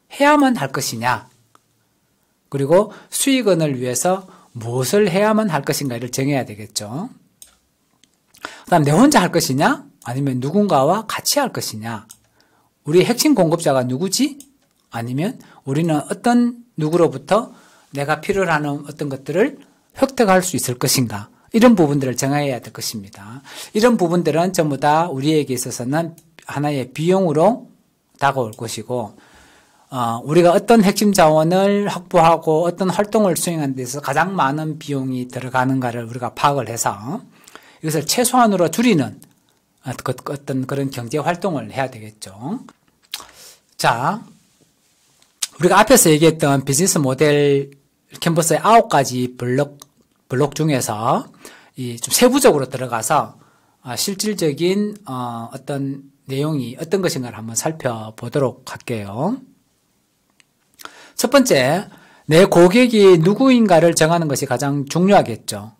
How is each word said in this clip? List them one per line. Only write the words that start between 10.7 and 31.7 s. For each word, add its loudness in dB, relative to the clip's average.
같이 -4
할 0
것이냐, -10
우리 4
핵심 2
공급자가 2
누구지, -4
아니면 -6
우리는 -2
어떤 0
누구로부터 0
내가 -4
필요로 -2
하는 -2
어떤 -8
것들을 -2
획득할 2
수 -6
있을 -6
것인가, -4
이런 8
부분들을 2
정해야 -2
될 -18
것입니다. -14
이런 2
부분들은 0
전부 -2
다 2
우리에게 -2
있어서는 -6
하나의 -6
비용으로 0
다가올 -2
것이고, -8
어, -4
우리가 4
어떤 4
핵심 2
자원을 2